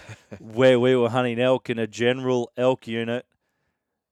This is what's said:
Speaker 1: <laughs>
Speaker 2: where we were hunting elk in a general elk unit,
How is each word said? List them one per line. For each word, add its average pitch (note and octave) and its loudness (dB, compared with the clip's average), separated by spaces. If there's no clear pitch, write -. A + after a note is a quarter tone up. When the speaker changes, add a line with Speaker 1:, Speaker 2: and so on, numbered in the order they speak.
Speaker 1:
<laughs> - -20
Speaker 2:
where A#2+ 4
we B2+ 4
were A#2 2
hunting A#2+ -2
elk B2+ 0
in A2+ -6
a A2+ -4
general A#2+ -2
elk B2+ 0
unit, A#2 -6